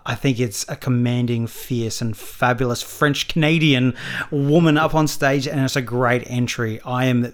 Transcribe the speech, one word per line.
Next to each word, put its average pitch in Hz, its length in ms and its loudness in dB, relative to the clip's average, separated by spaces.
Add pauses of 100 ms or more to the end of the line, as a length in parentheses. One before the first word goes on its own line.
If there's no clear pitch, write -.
I 123 120 -6
think 127 240 0
it's 120 280 -4
a 143 80 -8
commanding, 120 720 0
fierce, 117 560 -4
and 110 140 -4
fabulous 123 680 -2
French-Canadian 147 1120 2 (360)
woman 151 460 4
up 156 180 2
on 156 120 4
stage, 139 400 0
and 147 140 -2
it's 131 160 0
a 139 60 0
great 123 460 0
entry. 120 560 -2
I 123 220 -2
am 120 280 2